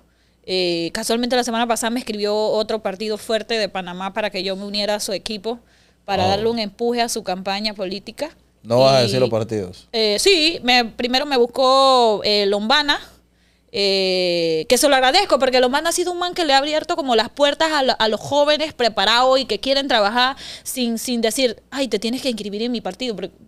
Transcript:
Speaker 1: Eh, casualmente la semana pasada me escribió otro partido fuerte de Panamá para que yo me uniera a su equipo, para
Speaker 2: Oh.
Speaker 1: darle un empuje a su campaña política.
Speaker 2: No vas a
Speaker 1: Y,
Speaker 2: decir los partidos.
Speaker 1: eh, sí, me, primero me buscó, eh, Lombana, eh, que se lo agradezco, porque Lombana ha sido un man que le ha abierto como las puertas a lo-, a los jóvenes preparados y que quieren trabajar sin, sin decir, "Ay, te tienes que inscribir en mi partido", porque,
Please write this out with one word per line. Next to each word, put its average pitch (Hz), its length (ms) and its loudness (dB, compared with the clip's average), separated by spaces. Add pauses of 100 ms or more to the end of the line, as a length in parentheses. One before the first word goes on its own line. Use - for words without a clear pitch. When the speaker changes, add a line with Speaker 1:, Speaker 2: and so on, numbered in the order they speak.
(460)
Speaker 1:
Eh, 175 480 -2
casualmente 233 420 -2
la 247 80 0
semana 233 240 -2
pasada 226 240 -2
me 240 80 -4
escribió 208 360 -4
otro 214 460 -2
partido 208 380 -6
fuerte 220 400 -4
de 196 100 -2
Panamá 185 440 -8
para 214 180 -4
que 190 120 -6
yo 190 120 -4
me 202 100 -10
uniera 208 300 -4
a 208 40 -8
su 208 140 -6
equipo, 220 460 -8 (460)
para 190 200 0
Speaker 2:
Oh. 190 40 2
Speaker 1:
darle 208 200 2
un 233 100 -2
empuje 233 420 -2
a 233 80 0
su 220 140 -6
campaña 196 520 -4
política. 208 540 -8 (340)
Speaker 2:
No 117 160 2
vas 135 160 8
a 131 60 6
Speaker 1:
Y, - 40 4
Speaker 2:
decir 127 140 0
los 127 100 4
partidos. 107 640 -4
Speaker 1:
eh, 214 260 2
sí, 339 440 2
me, 247 220 4
primero 247 420 -2
me 285 100 0
buscó, 254 880 4
eh, 208 240 2
Lombana, 277 520 0 (720)
eh, 180 960 0
que 247 120 4
se 294 100 4
lo 277 60 6
agradezco, 285 420 4
porque 254 220 2
Lombana 277 300 2
ha 339 40 0
sido 349 180 -2
un 349 80 -6
man 349 140 -4
que 359 100 -2
le 285 100 2
ha 269 40 4
abierto 302 380 0
como 269 200 0
las 220 140 0
puertas 294 420 0
a 285 120 0
lo-, 240 160 2
a 220 80 2
los 208 120 -2
jóvenes 294 540 0
preparados 233 680 2
y 262 60 -2
que 208 140 -4
quieren 269 280 -2
trabajar 247 480 2 (280)
sin, 233 340 -4
sin 233 240 -4
decir, 226 480 0
"Ay, 269 180 -4
te 226 120 -2
tienes 233 220 -4
que 277 80 -2
inscribir 208 340 -6
en 247 80 -2
mi 226 100 -4
partido", 240 340 -6
porque, 185 140 -8 (180)